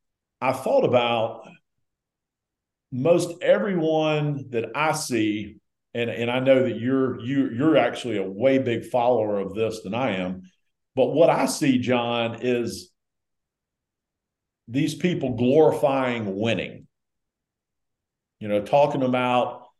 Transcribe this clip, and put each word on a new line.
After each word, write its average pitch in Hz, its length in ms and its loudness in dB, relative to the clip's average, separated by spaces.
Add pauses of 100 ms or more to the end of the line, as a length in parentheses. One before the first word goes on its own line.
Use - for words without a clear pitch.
(400)
I 127 120 0
thought 247 320 0
about 117 640 0 (1400)
most 151 500 0
everyone 156 1080 0
that 113 260 -4
I 151 160 0
see, 107 640 -2 (380)
and, 117 140 -2
and 117 220 -4
I 127 80 0
know 131 240 4
that 110 160 -2
you're, 127 420 -2
you, 131 300 -2
you're 139 260 2
actually 120 420 0
a 95 40 -4
way 110 360 0
big 117 260 -2
follower 113 560 0
of 92 140 -8
this 110 280 -4
than 95 120 -10
I 117 240 -2
am. 92 240 -6 (520)
But 127 140 4
what 160 220 6
I - 160 2
see, 139 320 2
John, 117 640 0
is 120 480 -2 (1800)
these 143 260 -2
people 139 400 -2
glorifying 127 1000 2
winning, 98 500 -4 (1500)
you 107 80 -8
know, 104 140 0
talking 143 400 2
about 123 600 0 (160)